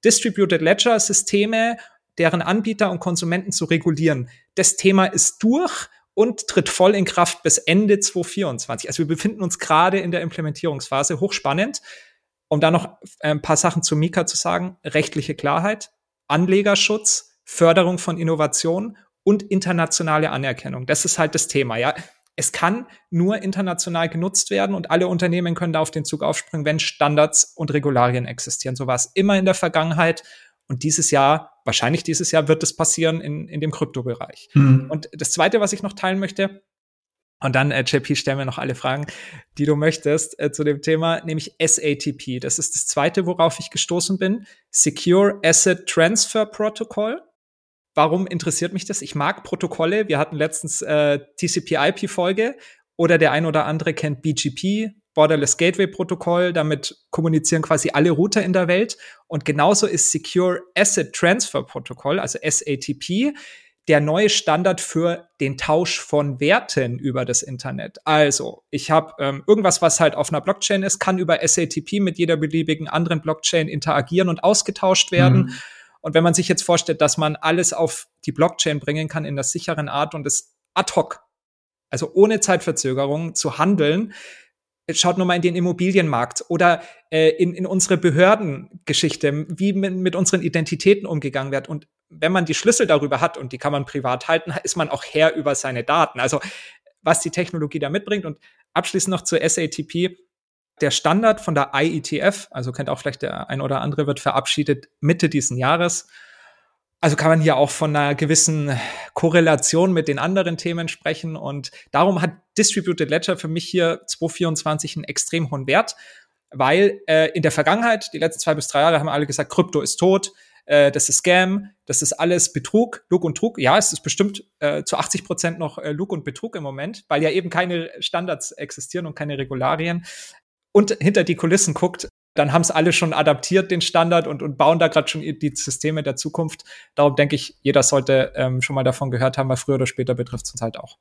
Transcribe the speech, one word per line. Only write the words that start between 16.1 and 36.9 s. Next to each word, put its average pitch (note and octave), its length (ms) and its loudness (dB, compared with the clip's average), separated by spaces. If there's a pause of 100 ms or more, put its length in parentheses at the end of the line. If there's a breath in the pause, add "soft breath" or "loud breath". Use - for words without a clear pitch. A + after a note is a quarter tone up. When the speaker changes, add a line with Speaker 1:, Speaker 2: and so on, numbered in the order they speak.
Speaker 1:
Anlegerschutz, G3 1160 0
Förderung E3+ 520 4
von E3+ 220 -6
Innovation E3 800 -2 (280 loud breath)
und G3+ 160 4
internationale E3 840 0
Anerkennung. C3 560 -6
Das D3 220 0
ist - 120 -2
halt D#3 160 0
das - 140 -2
Thema, A#2+ 300 -2
ja. B2+ 160 0 (420 loud breath)
Es - 160 -4
kann G#3+ 340 -2 (220 soft breath)
nur F#3 340 2
international F3+ 680 -2
genutzt E3+ 400 -2
werden G3 260 0
und E3+ 140 -6
alle F3 180 2
Unternehmen F3 460 0
können E3 180 -4
da D#3+ 80 2
auf D#3 100 -2
den D3+ 140 -6
Zug - 180 -4
aufspringen, D3+ 440 -4
wenn D#3 120 0
Standards D3 800 2
und D#3 160 -4
Regularien B2 540 2
existieren. B2+ 500 -8
So C3 100 -6
war B2 100 0
es - 180 -4
immer G3 240 2
in F#3+ 80 2
der F#3 80 4
Vergangenheit E3 680 0 (440 loud breath)
und B2+ 140 -6
dieses D#3 280 0
Jahr, C#3+ 540 2
wahrscheinlich B2+ 380 0
dieses E3 300 -2
Jahr, D#3 160 2
wird D#3+ 140 4
es - 140 -4
passieren D#3+ 460 0
in, D3 260 -8
in D3+ 140 -6
dem D#3 80 -2
Kryptobereich. - 840 -6
Speaker 2:
Mhm. C3+ 380 6
Speaker 1:
Und D#3 240 -6
das - 180 -4
Zweite, F#3 260 2
was G3+ 140 0
ich G3+ 100 -8
noch G3+ 120 -8
teilen F#3+ 240 -2
möchte, G3 440 -4 (800)